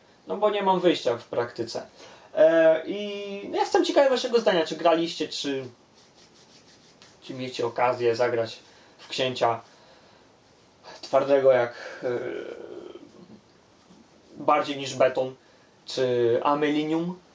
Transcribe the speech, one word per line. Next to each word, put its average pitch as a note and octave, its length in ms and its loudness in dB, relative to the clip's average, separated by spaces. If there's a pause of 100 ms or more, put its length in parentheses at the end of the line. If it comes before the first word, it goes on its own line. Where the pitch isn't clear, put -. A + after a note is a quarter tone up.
(260)
No F#3 100 -8
bo G#3 140 2
nie G3+ 120 -2
mam F#3+ 180 2
wyjścia E3+ 360 2
w - 80 -14
praktyce. - 640 -6 (480)
E, D#4+ 520 6
i G3+ 680 -8
jestem F#4 320 2
ciekawy C#4+ 260 4
waszego A#3+ 300 0
zdania, F#3 260 2
czy D#3+ 100 -8
graliście, E3 520 0
czy, C3+ 360 -6 (1600)
czy C3+ 120 -12
mieliście B2+ 320 -6
okazję A#2+ 500 0
zagrać A#2+ 420 -2 (400)
w - 100 -20
księcia B2 520 -2 (1400)
twardego C3+ 500 4
jak, - 520 -2
e, C3 40 -4 (2250)
bardziej C#3+ 400 0
niż C3 180 -8
beton, C3 400 0 (520)
czy A#2+ 560 0
amelinium D3+ 760 -2 (160)